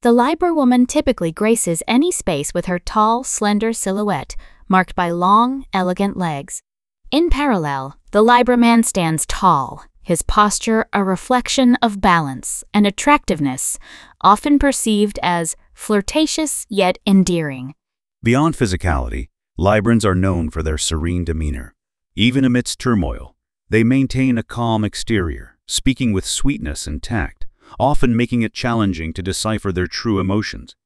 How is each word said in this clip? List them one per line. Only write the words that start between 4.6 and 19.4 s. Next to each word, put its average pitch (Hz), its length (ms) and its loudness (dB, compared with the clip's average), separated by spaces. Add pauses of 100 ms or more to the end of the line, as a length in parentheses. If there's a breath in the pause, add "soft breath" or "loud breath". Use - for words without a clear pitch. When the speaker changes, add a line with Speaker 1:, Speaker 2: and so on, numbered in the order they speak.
Speaker 1:
marked 185 240 2
by 175 160 -2
long, 214 640 2
elegant 185 420 -2
legs. 160 460 -6 (480)
In 330 180 2
parallel, 160 720 0 (140)
the 208 100 6
Libra 240 340 4
man 233 280 4
stands 160 420 -2
tall, 151 580 0 (160)
his - 220 -2
posture 214 680 0
a 202 100 0
reflection 240 800 2
of 202 180 -2
balance 151 600 0 (100)
and 208 140 4
attractiveness, 180 920 0 (420 loud breath)
often 269 400 4
perceived 214 600 0
as 170 360 -4 (180)
flirtatious 294 960 -2
yet 190 360 0
endearing. 160 680 0 (480)
Speaker 2:
Beyond 139 320 2
physicality, 78 760 -2 (300)